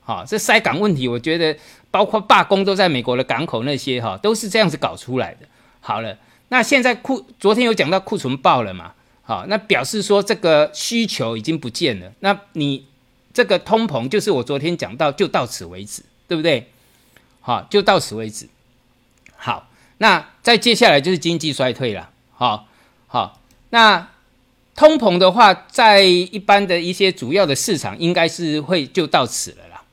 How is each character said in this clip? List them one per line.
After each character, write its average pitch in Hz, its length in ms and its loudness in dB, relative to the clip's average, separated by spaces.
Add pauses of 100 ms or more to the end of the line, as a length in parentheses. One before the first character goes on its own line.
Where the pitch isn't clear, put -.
好， 107 240 -8
这 214 120 -6
塞 - 220 2
港 156 200 -2
问 208 160 0
题， 127 120 -4
我 120 120 -4
觉 156 160 -2
得 160 200 -2 (340)
包 196 160 2
括 208 160 -2
罢 208 220 4
工 196 200 0
都 190 120 0
在 185 120 2
美 135 140 -2
国 123 160 -2
的 131 60 -2
港 127 200 -4
口 120 200 -6
那 143 120 -4
些， 127 240 -4
哈， 110 180 -6
都 214 180 0
是 220 120 -10
这 214 120 -2
样 202 100 2
子 147 80 -8
搞 87 180 -4
出 127 220 -8
来 101 160 -4
的。 - 140 -20 (320)
好 220 220 -6
了， 101 140 -10 (340)
那 247 120 2
现 254 200 2
在 240 120 0
库-， 247 320 -6 (140)
昨 208 160 4
天 247 100 2
有 226 80 2
讲 147 160 0
到 190 100 2
库 185 180 -8
存 135 200 -4
爆 143 260 2
了 98 100 -8
嘛， 87 200 -16 (280)
好， 104 260 -6
那 196 100 -2
表 147 260 -2
示 208 180 -6
说 202 200 2
这 202 140 -4
个 151 380 2
需 233 320 -4
求 117 320 -6
已 113 40 -8
经 160 160 -4
不 123 120 -10
见 117 300 -4
了， 90 120 -18 (100)
那 196 180 0 (140)
你 143 320 -4 (460)
这 240 140 2
个 185 140 0
通 226 280 0
膨 131 220 -6
就 208 100 0
是 202 120 -2
我 131 120 0
昨 143 140 -6
天 165 180 -4
讲 107 220 -10
到， 151 140 -2
就 180 160 -2
到 131 180 -2
此 - 200 -12
为 90 200 -16
止， - 160 -16 (260)
对 175 80 -6
不 156 60 -4
对？ 151 260 0 (760)
好， 117 280 -4
就 208 100 2
到 190 200 2
此 - 160 -10
为 110 120 -8
止。 - 220 -16 (840)
好， - 340 -10 (300)
那 190 280 2 (140)
再 233 160 4
接 233 160 2
下 214 160 6
来 147 100 6
就 151 120 -2
是 180 80 0
经 165 180 -2
济 151 160 -4
衰 131 180 -2
退 120 220 -4
了。 87 160 -12 (240)
好， 113 340 -2 (380)
好， 107 340 -6 (300)
那 214 400 2 (640)
通 311 220 8
膨 196 220 2
的 185 120 6
话， 202 220 6 (160)
在 214 320 6
一 185 380 2
般 202 260 2
的 175 140 0
一 170 120 -4
些 190 200 0
主 127 200 -8
要 190 140 2
的 139 100 0
市 180 220 -2
场 101 220 -8
应 170 120 0
该 170 160 0
是 160 320 -4
会 151 280 -2
就 165 180 -2
到 147 200 0
此 - 260 -10
了 87 180 -20
啦。 85 240 -20